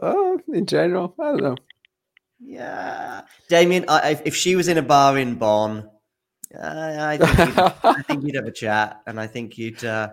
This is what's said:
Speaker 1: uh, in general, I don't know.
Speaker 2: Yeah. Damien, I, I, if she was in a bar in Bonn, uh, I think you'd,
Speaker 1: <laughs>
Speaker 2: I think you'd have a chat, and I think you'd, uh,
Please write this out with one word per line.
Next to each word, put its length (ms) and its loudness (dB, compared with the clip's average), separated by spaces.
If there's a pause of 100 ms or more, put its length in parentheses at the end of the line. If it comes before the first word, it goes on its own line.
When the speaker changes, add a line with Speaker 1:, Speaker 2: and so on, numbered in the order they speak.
Speaker 1:
uh, 360 0 (160)
in 120 -2
general, 540 0
I 120 -4
don't 120 0
know. 120 0 (840)
Speaker 2:
Yeah. 800 -12 (280)
Damien, 380 4
I, 120 4 (120)
I, 140 -2
if 100 -4
she 200 2
was 120 0
in 100 2
a 40 4
bar 360 4
in 180 -2
Bonn, 540 0 (680)
uh, 420 -8
I 180 -2
think 320 4
you'd, 100 0
Speaker 1:
<laughs> 240 0
Speaker 2:
I 200 4
think 200 -6
you'd 120 -6
have 120 -4
a 40 -10
chat, 560 -2
and 120 -10
I 80 -8
think 300 -12
you'd, 260 -10
uh, 300 -4